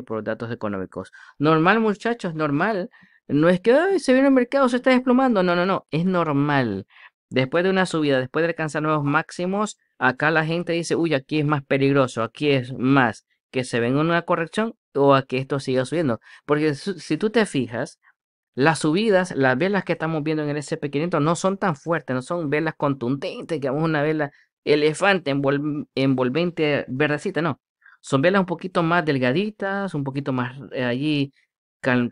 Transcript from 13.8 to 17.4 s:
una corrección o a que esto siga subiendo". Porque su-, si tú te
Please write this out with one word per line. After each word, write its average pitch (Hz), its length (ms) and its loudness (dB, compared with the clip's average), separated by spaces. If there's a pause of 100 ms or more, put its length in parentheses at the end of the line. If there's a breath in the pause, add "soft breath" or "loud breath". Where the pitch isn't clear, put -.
una 170 220 0
corrección 175 520 -2 (200)
o 139 200 6
a 135 120 2
que 127 100 -4
esto 135 240 -4
siga 131 240 0
subiendo". 139 360 -2 (260 loud breath)
Porque 151 280 2
su-, 175 240 -8
si 151 200 -4
tú 214 100 0
te 214 160 2